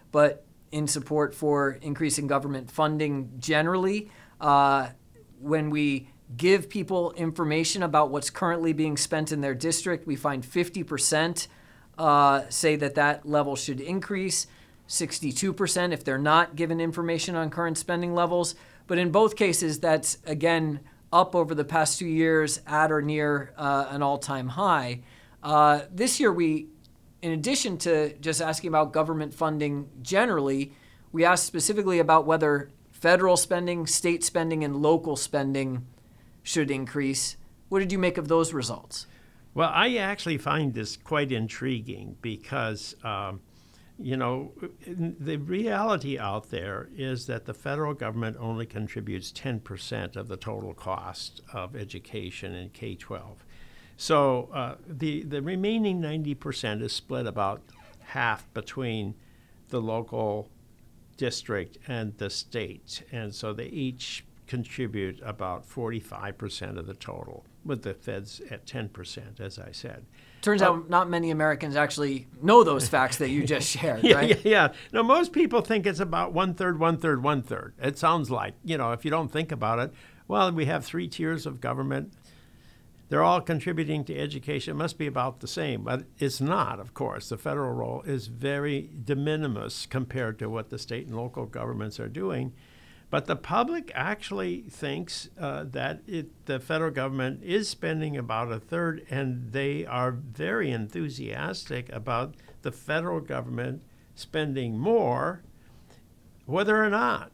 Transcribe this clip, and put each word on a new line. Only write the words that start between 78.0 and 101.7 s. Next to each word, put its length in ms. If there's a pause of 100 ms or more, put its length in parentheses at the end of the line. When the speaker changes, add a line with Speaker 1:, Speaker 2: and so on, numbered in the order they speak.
Speaker 2:
like, 260 (100)
you 120
know, 140
if 140
you 60
don't 200
think 220
about 260
it, 140 (340)
well, 240
we 140
have 180
three 240
tiers 380
of 160
government. 500 (960)
They're 160
all 160
contributing 640
to 140
education. 560
It 20
must 200
be 100
about 320
the 80
same, 380
but 180 (160)
it's 220
not, 400
of 120
course. 360
The 80
federal 340
role 340
is 220
very 640 (120)
de 140
minimis 720
compared 540
to 100
what 200
the 80
state 300
and 80
local 300
governments 560
are 80
doing. 420 (580)
But 180
the 80
public 580
actually 680
thinks, 680 (100)
uh, 260
that 420
it, 400
the 120
federal 300
government 540
is 260
spending 480
about 340
a 80
third, 480
and 440
they 340
are 240
very 640
enthusiastic 1200